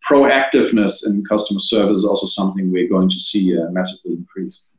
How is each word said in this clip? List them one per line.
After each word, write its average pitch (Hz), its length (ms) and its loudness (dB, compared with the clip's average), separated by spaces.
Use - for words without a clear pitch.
proactiveness 127 960 2
in 101 160 0
customer 104 360 -2
service 104 380 0
is 98 80 0
also 98 200 -2
something 95 460 -2
we're 90 180 0
going 92 200 2
to 92 100 -2
see, 92 360 0
uh, 82 140 -4
massively 90 440 -6
increase. - 520 -12